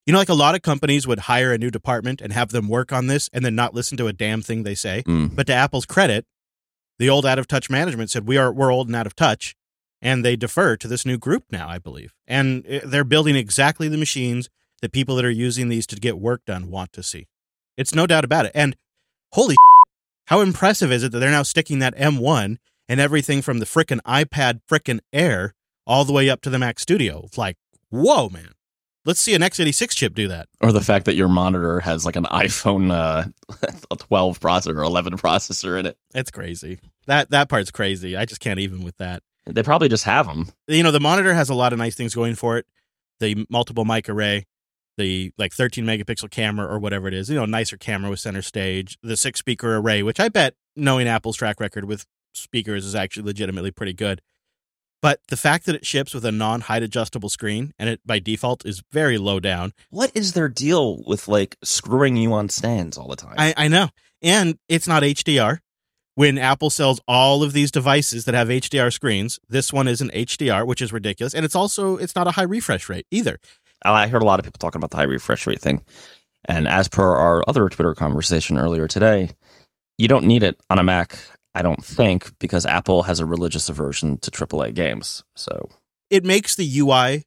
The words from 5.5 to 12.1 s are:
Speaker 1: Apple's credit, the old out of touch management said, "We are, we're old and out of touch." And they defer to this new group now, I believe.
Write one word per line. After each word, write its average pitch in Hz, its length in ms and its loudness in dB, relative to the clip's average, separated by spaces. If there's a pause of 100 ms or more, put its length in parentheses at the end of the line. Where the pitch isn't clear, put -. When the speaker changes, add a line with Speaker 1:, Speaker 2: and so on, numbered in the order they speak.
Speaker 1:
Apple's 131 320 0
credit, 123 400 2 (720)
the 127 100 2
old 139 160 4
out 131 140 2
of 127 80 -4
touch 135 220 -2
management 131 420 -2
said, 107 160 -6
"We 131 100 2
are, 131 140 4
we're 131 200 2
old 127 160 0
and 117 80 -4
out 113 120 -4
of - 80 -14
touch." - 400 0 (440)
And 123 240 0
they 123 120 2
defer 123 420 0
to - 100 -14
this 120 180 -6
new 127 120 -2
group 160 340 -2
now, 85 160 -8
I 87 120 -12
believe. 71 340 -16 (140)